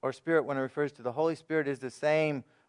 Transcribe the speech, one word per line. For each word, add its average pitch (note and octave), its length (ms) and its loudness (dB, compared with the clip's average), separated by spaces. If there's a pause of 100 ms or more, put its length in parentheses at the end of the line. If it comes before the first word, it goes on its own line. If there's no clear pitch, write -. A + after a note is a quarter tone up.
or C3 100 -2
spirit D#3+ 320 2
when C#3 140 -2
it C3+ 40 0
refers C3 320 -2
to A#2+ 100 -14
the A#2+ 100 -2
Holy D#3 220 0
Spirit D#3 320 -2
is C3+ 120 -2
the B2+ 120 -8
same D3+ 520 0 (240)